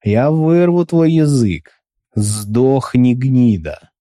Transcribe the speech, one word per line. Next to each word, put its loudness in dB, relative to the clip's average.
Я 0
вырву 0
твой 0
язык! 0
Сдохни, 0
гнида! -2